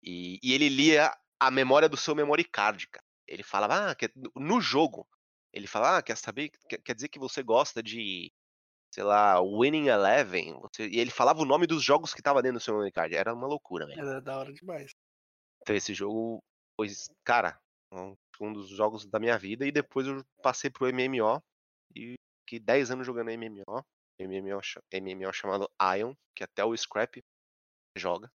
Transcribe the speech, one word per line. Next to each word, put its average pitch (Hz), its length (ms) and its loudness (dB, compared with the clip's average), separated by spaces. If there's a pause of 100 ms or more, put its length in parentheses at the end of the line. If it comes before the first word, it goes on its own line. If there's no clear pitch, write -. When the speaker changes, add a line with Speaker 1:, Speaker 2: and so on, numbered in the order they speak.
Speaker 1:
E... 90 400 -10
e 127 100 4
ele 143 160 6
lia 143 420 6 (300)
a 131 80 6
memória 135 400 6
do - 80 -2
seu - 160 -2
memory 151 300 2
card, 104 460 -2
cara. - 140 -20 (240)
Ele 95 140 -12
falava, 120 480 0
ah, 151 60 -6
quer, - 200 -4
no, 131 200 -14
no 170 260 0
jogo, 151 460 0 (440)
ele 98 140 -12
fala, 131 320 2
"Ah, 156 60 -2
quer 113 120 -6
saber, 127 360 -8 (180)
quer, - 100 -8
quer - 140 -8
dizer 120 160 -10
que - 80 -18
você 135 240 -8
gosta 120 400 2
de, 107 500 -8 (640)
sei 101 100 -6
lá, 101 380 6
Winning 131 460 2
Eleven?" 98 760 2
Você, 110 260 -10
e 104 120 -2
ele 120 100 2
falava 143 320 4
o 151 40 2
nome 151 200 4
dos 156 180 0
jogos 147 300 2
que - 80 -14
tava 139 220 4
dentro 127 160 0
do - 40 -10
seu 110 120 -4
memory 101 160 -2
card. 85 240 -2
Era 104 180 0
uma 120 140 -6
loucura, 90 400 -8
velho. 71 120 -14
Speaker 2:
Era 135 220 -8
da 135 160 -8
hora 139 160 -10
demais. 151 380 -14 (720)
Speaker 1:
Então 107 120 -2
esse 101 200 -4
jogo 110 420 -6 (420)
foi, 107 80 -4 (380)
cara, 113 340 0 (320)
um, 95 220 -14 (260)
um 107 140 -6
dos 98 160 -14
jogos 107 380 -2
da 107 120 -4
minha 117 200 2
vida. 107 260 -6
E 143 60 -2
depois 139 340 -2
eu 135 180 -8 (200)
passei 135 260 0
pro 127 180 -2
M 127 140 0
M 131 220 0
O. 117 180 2 (540)
E 117 180 -14 (340)
fiquei 117 120 -12
dez 120 320 2
anos 127 160 -6
jogando 117 240 -6
M 113 160 -8
M 101 200 -14
O. 113 140 -8 (380)
M 95 160 -8
M 98 180 -6
O 98 80 -6
cha-, - 300 -12
M 95 200 -8
M 95 140 -10
O 95 80 -6
chamado 98 340 -4 (140)
Aion, 101 320 0 (220)
que - 80 -12
até 98 200 -6
o 113 140 -2
Scrap - 460 -6 (760)
joga. 92 320 -4 (100)